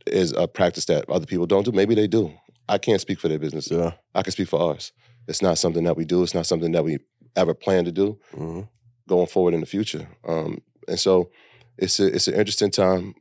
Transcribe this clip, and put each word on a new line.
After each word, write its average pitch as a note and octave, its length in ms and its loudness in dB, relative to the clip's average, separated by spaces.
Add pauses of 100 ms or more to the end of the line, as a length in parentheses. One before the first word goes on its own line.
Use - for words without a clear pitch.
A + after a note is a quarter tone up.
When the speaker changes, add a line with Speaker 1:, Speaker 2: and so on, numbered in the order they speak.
Speaker 1:
is F2+ 260 0
a E2+ 160 0
practice - 380 -2
that D#2 240 0
other E2 160 -2
people F2 200 -2
don't G2 180 2
do. B2 80 -2
Maybe G#2 220 4
they G#2+ 120 4
do. F#2 260 0 (360)
I G#2 100 2
can't G2+ 220 2
speak - 200 -6
for E2 80 0
their D#2 100 -2
business. D2+ 320 -6
Speaker 2:
Yeah. E2 220 0 (220)
Speaker 1:
I F#2 80 0
can F#2 100 -4
speak F#2+ 160 -4
for D2 120 0
ours. D#2+ 320 -2 (360)
It's - 140 -6
not F2+ 160 2
something E2 260 0
that E2 120 0
we E2 100 -4
do. F2+ 160 2
It's E2+ 120 -2
not E2+ 120 -2
something E2 260 0
that E2 120 2
we D#2 140 -2 (380)
ever E2 180 2
plan F#2 300 0
to F2 80 -6
do G2+ 260 -2 (160)
Speaker 2:
Mm-hmm. E2 280 -10 (440)
Speaker 1:
going F2+ 200 2
forward F2 280 2
in D#2+ 60 0
the D#2+ 60 -6
future. F#2+ 420 -6 (180)
Um, D#2+ 360 -4 (260)
and F#2+ 100 -4
so F#2 320 4 (460)
it's - 240 0
a, G2 60 4
it's - 220 0
an - 60 0
interesting G#2 360 0
time, F#2 500 0